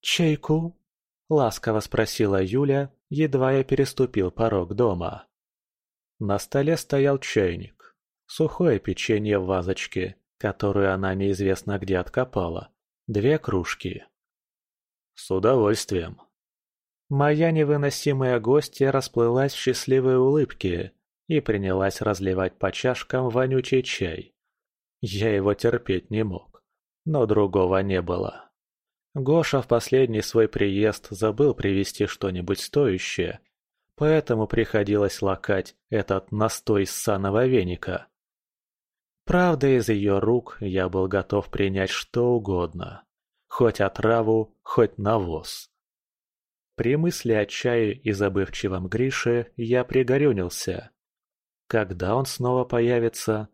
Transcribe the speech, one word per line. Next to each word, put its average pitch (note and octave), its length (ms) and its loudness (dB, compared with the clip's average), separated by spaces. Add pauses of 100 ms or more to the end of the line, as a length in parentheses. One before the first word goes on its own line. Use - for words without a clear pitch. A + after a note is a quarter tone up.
"Чайку?" E3 760 0 (520)
ласково A2+ 520 0
спросила G#2 600 0
Юля, C3+ 500 0 (160)
едва C#3 440 0
я C3+ 120 2
переступил B2+ 640 0
порог G2+ 440 -2
дома. G2 520 -2 (920)
На G2+ 200 -2
столе C#3+ 380 0
стоял C#3 420 0
чайник, - 800 -4 (300)
сухое D#3 520 0
печенье G#2 600 0
в F#2 80 -2
вазочке, F#2 680 -4 (220)
которую G2 540 0
она F#2+ 220 -2
неизвестно G2 640 -2
где F#2 200 -2
откопала, F2+ 720 -4 (360)
две A#2 320 2
кружки. - 680 -6 (1080)
"С - 160 -14
удовольствием". G2+ 880 0 (880)
Моя D3+ 440 2
невыносимая C#3+ 880 0
гостья C#3 500 2
расплылась B2+ 640 0
в - 40 -10
счастливой C3 580 2
улыбке B2+ 760 0 (360)
и D#3 120 2
принялась G2 600 0
разливать F#2+ 580 -2
по F#2+ 140 -2
чашкам B2+ 560 -2
вонючий B2+ 540 0
чай. - 520 -6 (680)
Я G#2 340 -2
его G2+ 200 2
терпеть A#2 560 -2
не G#2+ 140 -2
мог, - 400 -10 (400)
но D3 220 2
другого F#2+ 560 4
не F#2+ 200 0
было. F2+ 480 -6 (640)
Гоша C#3+ 480 2
в - 40 -8
последний A#2 540 2
свой A2+ 260 2
приезд G2+ 640 0
забыл A2 440 2
привезти G2 520 0
что-нибудь F#2 540 -4
стоящее, F#2+ 800 -2 (540)
поэтому D3 520 0
приходилось G#2 760 0
лакать F#2+ 520 -2 (140)
этот G2 440 -2
настой G#2 540 0
ссаного G2+ 600 0
веника. F#2 600 -2 (1160)
Правда, D#3+ 540 2
из A2+ 100 0
её G2+ 320 2
рук A#2 400 0
я F#2 280 -2
был F#2 200 0
готов G2 420 -2
принять F#2+ 400 -2
что A#2+ 440 0
угодно, F2+ 720 -4 (440)
хоть A2+ 320 2
отраву, A2 840 0
хоть - 360 2
навоз. G2 720 -4 (1080)
При A#2 200 0
мысли D#3+ 360 -2
о G#2 140 2
чае A#2 480 0
и - 180 -4
забывчивом F#2+ 760 -2
Грише A#2+ 680 -2
я B2 280 0
пригорюнился. B2 1080 0 (800)
Когда F#2+ 460 -2
он C3 120 0
снова B2+ 380 -2
появится? A#2 880 0